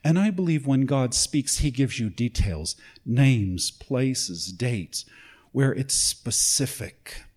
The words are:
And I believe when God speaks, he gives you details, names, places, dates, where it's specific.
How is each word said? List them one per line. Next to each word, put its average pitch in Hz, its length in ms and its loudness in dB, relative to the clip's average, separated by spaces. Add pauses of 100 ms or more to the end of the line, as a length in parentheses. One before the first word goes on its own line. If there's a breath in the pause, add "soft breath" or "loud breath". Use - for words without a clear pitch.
And 160 120 4
I 202 140 4
believe 170 340 0
when 135 220 4
God 131 260 0
speaks, - 460 -2
he 147 140 2
gives 131 260 0
you 113 100 -2
details, 92 680 -2 (280 loud breath)
names, 113 680 2
places, 127 800 -4
dates, 107 520 -4 (460 loud breath)
where 135 240 2
it's 135 200 -2
specific. - 1300 -2 (120)